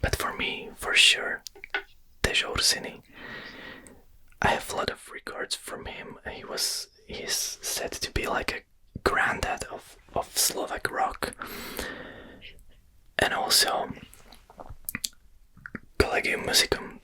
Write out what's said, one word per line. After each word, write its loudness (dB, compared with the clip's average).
But 2
for 0
me, -2
for -4
sure, 6
Dejo 2
Ursini. 0
I 6
have 2
a -6
lot 0
of -8
records -4
from -10
him. -10
He -10
was, -2
he's -2
said -2
to -4
be 0
like 0
a -6
granddad 2
of, -12
of -2
Slovak 2
rock. 0
And 4
also 4
Collegium 2
Musicum 2